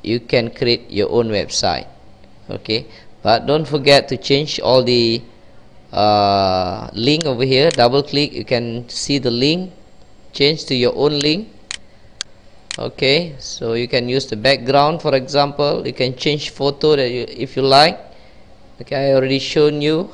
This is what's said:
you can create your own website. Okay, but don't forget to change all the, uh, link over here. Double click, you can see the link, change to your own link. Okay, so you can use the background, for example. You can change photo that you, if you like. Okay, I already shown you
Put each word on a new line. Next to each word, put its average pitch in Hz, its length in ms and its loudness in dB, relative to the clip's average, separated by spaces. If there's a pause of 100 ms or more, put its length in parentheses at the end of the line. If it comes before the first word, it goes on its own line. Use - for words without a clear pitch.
you 117 180 -2
can 117 300 0
create 120 400 -2
your 101 180 -2
own 117 200 2
website. 85 580 -2 (640)
Okay, 104 340 -6 (380)
but 113 240 2
don't 151 200 0
forget 139 420 4
to 123 100 -4
change 143 420 -2
all 127 240 4
the, 120 380 2 (680)
uh, 98 1000 0
link 147 320 0
over 131 200 -2
here. 135 260 2
Double 127 320 2
click, 143 320 -2
you 113 100 -8
can 117 460 -4
see - 260 -4
the 127 140 -2
link, 156 420 -2 (600)
change 147 320 0
to 139 80 -2
your 123 200 2
own 147 260 0
link. 156 280 0 (1300)
Okay, 143 600 -2
so - 360 -8
you 120 140 -2
can 123 200 -2
use 135 180 -2
the 113 100 -8
background, 139 680 2
for 147 120 2
example. 143 720 -2
You 127 60 -6
can 131 240 -2
change 147 340 -2
photo 143 460 2
that 127 140 0
you, 120 180 -6
if - 280 -8
you 131 60 0
like. 143 360 4 (840)
Okay, 139 300 -2
I 135 40 4
already 135 260 2
shown 151 420 2
you 156 320 0